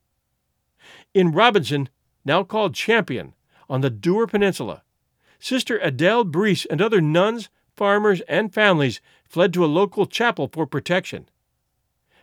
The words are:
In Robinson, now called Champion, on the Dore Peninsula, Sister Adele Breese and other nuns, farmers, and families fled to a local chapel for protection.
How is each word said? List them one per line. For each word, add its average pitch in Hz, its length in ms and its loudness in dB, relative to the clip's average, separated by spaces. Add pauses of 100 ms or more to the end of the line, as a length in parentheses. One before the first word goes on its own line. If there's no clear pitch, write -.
(1120)
In 180 180 4
Robinson, 147 560 2 (380)
now 165 180 2
called 196 320 -4
Champion, 131 580 -2 (360)
on 131 100 -2
the 135 100 0
Dore 170 380 0
Peninsula, 175 560 -2 (560)
Sister 247 440 -4
Adele 175 400 2
Breese 180 420 -2
and 156 160 -2
other 214 200 2
nuns, 185 480 0 (260)
farmers, 202 540 2
and 190 240 -2
families 165 480 2 (260)
fled 175 260 0
to 175 120 2
a - 20 2
local 190 380 0
chapel 226 460 -4
for 156 140 -4
protection. 147 640 -6 (960)